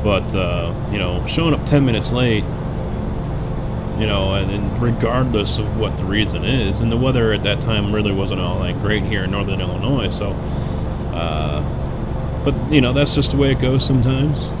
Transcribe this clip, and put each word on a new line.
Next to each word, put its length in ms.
But, 320
uh, 380
you 60
know, 300
showing 260
up 140
ten 180
minutes 260
late, 320
you 80
know, 260
and, 160
and 320
regardless 760
of 180
what 200
the 80
reason 380
is, 380
and 100
the 60
weather 360
at 100
that 180
time 320
really 200
wasn't 280
all 200
that 200
great 220
here 220
in 60
Northern 300
Illinois, 480
so, 220
uh, 480
but, 120
you 100
know, 120
that's 200
just 160
the 80
way 140
it 80
goes 260
sometimes. 640